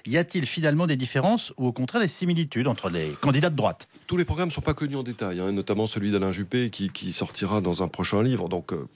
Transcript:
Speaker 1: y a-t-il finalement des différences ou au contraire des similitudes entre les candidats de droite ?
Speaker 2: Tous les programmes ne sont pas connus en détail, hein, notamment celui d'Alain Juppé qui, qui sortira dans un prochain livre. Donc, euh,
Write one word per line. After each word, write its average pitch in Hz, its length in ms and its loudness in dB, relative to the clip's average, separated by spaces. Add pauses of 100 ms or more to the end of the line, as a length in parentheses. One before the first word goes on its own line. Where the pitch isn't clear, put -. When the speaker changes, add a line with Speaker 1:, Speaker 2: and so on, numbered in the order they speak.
Speaker 1:
y 123 140 2
a-t-il 170 260 0
finalement 156 420 2
des 151 100 2
différences 143 600 2
ou 127 100 0
au 120 60 2
contraire 127 300 0
des 185 60 4
similitudes 165 580 0
entre 107 240 0
les 78 320 -2
candidats 143 260 4
de 151 80 -2
droite ? 101 320 0 (180)
Speaker 2:
Tous 180 120 -2
les 170 80 2
programmes 170 240 0
ne - 40 -6
sont 143 60 -6
pas 151 140 0
connus 139 220 -4
en 135 60 -2
détail, 101 380 -4
hein, 95 100 0
notamment 101 360 0
celui 104 240 -2
d'Alain 95 220 2
Juppé 113 360 0
qui, 98 220 -4
qui 92 240 -6
sortira 98 480 -2
dans 90 200 0
un 87 60 0
prochain 101 340 0
livre. 110 280 0
Donc, 90 240 -4
euh, 73 220 -6